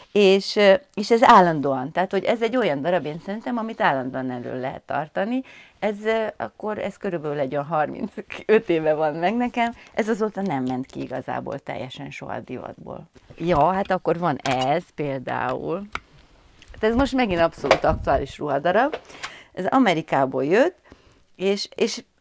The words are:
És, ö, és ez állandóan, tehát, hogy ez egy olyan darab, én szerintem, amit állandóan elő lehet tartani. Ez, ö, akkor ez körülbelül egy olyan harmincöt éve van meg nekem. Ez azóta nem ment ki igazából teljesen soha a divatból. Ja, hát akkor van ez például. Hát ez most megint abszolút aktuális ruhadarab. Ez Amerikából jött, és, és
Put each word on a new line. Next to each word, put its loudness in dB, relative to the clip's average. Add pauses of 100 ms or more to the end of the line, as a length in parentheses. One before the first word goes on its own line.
(120)
És, 4
ö, 8 (200)
és -6
ez 6
állandóan, 6
tehát, 0
hogy 0
ez 0
egy 0
olyan 0
darab, 0
én -8
szerintem, -6
amit -6
állandóan 0
elő -8
lehet -8
tartani. -4 (360)
Ez, -4
ö, 0 (100)
akkor -8
ez -6
körülbelül -4
egy -2
olyan -4
harmincöt -2
éve 2
van 0
meg 0
nekem. -2 (220)
Ez 0
azóta -2
nem -2
ment -4
ki -14
igazából -8
teljesen -12
soha -14
a -8
divatból. -14 (300)
Ja, 2
hát -4
akkor 0
van 0
ez 0 (100)
például. -6 (840)
Hát 0
ez 2
most 2
megint 2
abszolút 2
aktuális 0
ruhadarab. 0 (560)
Ez -6
Amerikából 2
jött, 2 (600)
és, -2
és -2 (160)